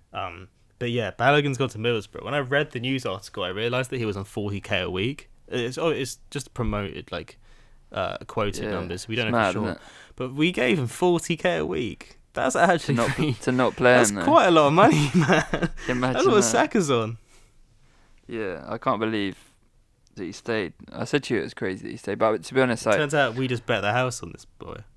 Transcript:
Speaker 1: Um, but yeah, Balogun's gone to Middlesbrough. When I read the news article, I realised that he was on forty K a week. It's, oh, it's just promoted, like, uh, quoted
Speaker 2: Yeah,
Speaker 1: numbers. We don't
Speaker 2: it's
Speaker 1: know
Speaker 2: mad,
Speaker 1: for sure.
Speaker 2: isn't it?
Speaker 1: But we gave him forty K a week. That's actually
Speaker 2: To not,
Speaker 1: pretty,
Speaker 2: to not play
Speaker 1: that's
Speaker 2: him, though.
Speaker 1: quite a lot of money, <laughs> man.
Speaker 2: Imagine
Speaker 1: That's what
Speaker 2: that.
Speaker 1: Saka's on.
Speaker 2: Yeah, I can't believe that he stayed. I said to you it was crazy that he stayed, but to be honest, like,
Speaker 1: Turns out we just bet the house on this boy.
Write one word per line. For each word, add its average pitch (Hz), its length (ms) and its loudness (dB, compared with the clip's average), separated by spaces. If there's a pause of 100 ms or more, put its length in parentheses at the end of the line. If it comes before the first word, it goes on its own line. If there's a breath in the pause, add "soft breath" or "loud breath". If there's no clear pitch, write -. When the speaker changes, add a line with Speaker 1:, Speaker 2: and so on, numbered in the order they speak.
(140 soft breath)
Speaker 1:
Um, 92 360 -10 (300)
but 120 120 -4
yeah, 113 200 -2
Balogun's 139 460 2
gone 131 120 -2
to - 80 -12
Middlesbrough. 113 460 -4
When 117 100 -8
I 147 60 -2
read 143 320 -2
the 127 80 -6
news 127 260 -4
article, 98 380 -8
I 90 60 -4
realised 120 420 -2
that 135 60 -6
he 120 80 -2
was 101 120 -2
on 98 80 -6
forty 101 360 -6
K 95 200 -2
a 90 80 -4
week. 101 400 -4 (180)
It's, 123 320 -4
oh, 165 100 0
it's 131 300 -4 (100)
just - 240 -10
promoted, 104 580 -4
like, - 280 -10 (520 soft breath)
uh, - 260 -4 (100)
quoted - 380 -4
Speaker 2:
Yeah, 107 60 -4
Speaker 1:
numbers. 92 360 -6
We 110 80 -6
don't 117 120 -2
Speaker 2:
it's 113 40 -2
Speaker 1:
know 120 80 2
Speaker 2:
mad, 104 80 4
Speaker 1:
for 92 60 0
sure. 107 100 -2
Speaker 2:
isn't 92 140 -4
it? - 40 -20 (340 loud breath)
Speaker 1:
But 127 200 -8
we 160 160 4
gave 175 260 2
him 131 100 0
forty 175 480 2
K 170 220 0
a 156 80 -2
week. - 540 -6 (140)
That's - 220 -2
actually 170 400 4
Speaker 2:
To 117 60 2
not, 131 80 2
Speaker 1:
pretty, 143 240 0
Speaker 2:
to - 180 -2
not 123 240 2
play 123 180 6
Speaker 1:
that's 120 180 6
Speaker 2:
him, 101 60 -4
though. 90 80 -2
Speaker 1:
quite 302 220 6
a 175 40 6
lot 156 160 8
of 139 60 4
money, 160 380 6
<laughs> - 40 -2
man. 156 540 2 (180)
Speaker 2:
Imagine 127 260 0
Speaker 1:
That's - 140 2
what 240 80 6
Speaker 2:
that. 202 80 6
Speaker 1:
Saka's 233 480 2
on. 113 260 0 (1120 soft breath)
Speaker 2:
Yeah, 92 400 -8
I 110 100 -6
can't 107 220 -2
believe 107 380 -2 (760)
that 101 80 -10
he 85 80 -8
stayed. 110 420 -6 (180)
I - 140 -8
said 143 180 -2
to - 100 -2
you 107 60 0
it 73 40 -4
was - 100 -10
crazy 95 300 -6
that - 80 -10
he - 60 -12
stayed, 98 220 -6
but 110 240 2
to - 100 -14
be 131 80 2
honest, 123 240 0
like, 107 120 4
Speaker 1:
Turns 147 180 -2
out 131 200 2
we 131 120 -2
just 120 180 -4
bet 110 160 0
the 101 100 0
house 127 300 0
on - 100 -12
this - 140 -18
boy. - 320 -16 (200)